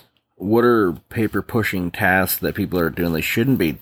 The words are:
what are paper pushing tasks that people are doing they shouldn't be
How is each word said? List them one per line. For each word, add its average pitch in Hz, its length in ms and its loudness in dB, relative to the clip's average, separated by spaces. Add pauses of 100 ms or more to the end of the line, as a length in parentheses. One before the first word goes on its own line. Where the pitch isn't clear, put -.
(380)
what 110 260 2
are 110 300 4 (160)
paper 104 320 -2
pushing 92 500 -4
tasks 95 480 0
that 78 160 -4
people 90 240 -2
are 82 100 0
doing 85 220 -2
they 80 80 0
shouldn't 120 380 0
be 80 240 0